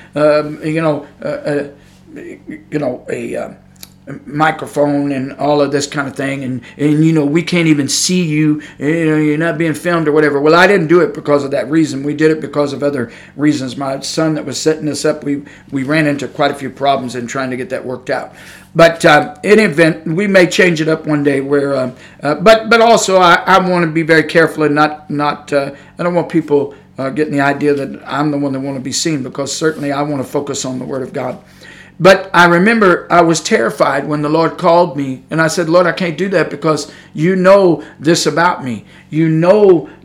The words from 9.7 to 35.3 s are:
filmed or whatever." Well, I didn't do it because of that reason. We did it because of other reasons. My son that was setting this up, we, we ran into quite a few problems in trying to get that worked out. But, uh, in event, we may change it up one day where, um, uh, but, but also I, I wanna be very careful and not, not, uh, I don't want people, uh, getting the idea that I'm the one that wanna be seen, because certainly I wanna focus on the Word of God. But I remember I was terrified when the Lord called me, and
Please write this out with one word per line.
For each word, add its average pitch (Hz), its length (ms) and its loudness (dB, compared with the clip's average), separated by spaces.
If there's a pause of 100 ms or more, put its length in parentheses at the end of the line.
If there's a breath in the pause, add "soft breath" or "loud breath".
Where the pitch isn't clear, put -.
filmed 165 340 -2
or 147 40 0
whatever." 147 300 2
Well, 156 140 4
I 185 120 6
didn't 185 200 2
do 175 120 6
it 147 140 2
because 143 300 0
of 135 80 -6
that 131 180 -4
reason. 139 340 0
We 147 100 -4
did 156 180 2
it 156 100 -2
because 139 320 -4
of 131 100 -6
other 135 280 -4 (260 loud breath)
reasons. 131 400 -2
My 139 240 -6
son 160 340 -2
that 147 100 -8
was 131 140 -8
setting 156 260 -2
this 147 200 -6
up, 151 180 -2
we, 143 200 -4 (280 loud breath)
we 135 120 -4
ran 151 220 0
into 143 220 -2
quite 139 240 -2
a 139 40 -6
few 135 140 -10
problems 127 460 -2
in 120 120 -8
trying 131 240 -6
to 123 60 -6
get 127 120 -8
that 127 160 -8
worked 123 240 -10
out. - 240 -6 (420 loud breath)
But, 165 300 4
uh, 147 380 4
in 208 160 6
event, 165 460 2
we 180 220 -2
may 185 200 6
change 175 340 2
it 160 80 0
up 156 160 -2
one 151 180 -2
day 139 180 0
where, 139 360 0
um, 127 180 -4 (260 loud breath)
uh, 147 140 0
but, 220 340 2
but 226 120 4
also 208 360 4
I, 175 180 6
I 185 340 2
wanna 175 180 0
be 160 140 -2
very 156 220 4
careful 156 400 2
and 143 120 0
not, 151 340 -2
not, 147 440 -4
uh, 143 220 -2 (220 loud breath)
I 170 60 -6
don't 175 120 -2
want 165 120 0
people, 143 480 0 (220 loud breath)
uh, 135 120 -6
getting 151 240 -4
the 143 80 0
idea 139 320 0
that 135 320 -6
I'm 147 260 -2
the 143 60 -4
one 143 140 -4
that 135 80 -6
wanna 139 220 -8
be 135 100 -10
seen, 147 320 -4
because 135 320 -8
certainly 143 360 -4
I 139 100 -4
wanna 147 220 -4
focus 139 420 -6
on 131 140 -8
the 123 60 -10
Word 131 180 -8
of - 100 -12
God. 127 280 -8 (580 loud breath)
But 185 340 4
I 175 120 6
remember 185 680 4
I 170 100 6
was 165 180 2
terrified 151 680 0
when 147 160 -4
the 147 60 -2
Lord 156 280 0
called 170 400 2
me, 131 320 -8
and 156 100 -2